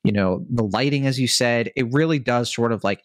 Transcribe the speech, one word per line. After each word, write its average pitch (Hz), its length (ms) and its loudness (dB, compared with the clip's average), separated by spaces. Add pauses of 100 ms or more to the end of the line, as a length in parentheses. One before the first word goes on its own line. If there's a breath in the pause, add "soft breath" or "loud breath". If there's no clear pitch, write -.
you 107 80 2
know, 95 380 0
the 117 140 0
lighting, 135 420 0
as 135 140 0
you 127 80 2
said, 120 480 0
it 131 160 0
really 156 260 2
does 123 340 0
sort 117 200 0
of, 107 120 -2
like, 98 220 -2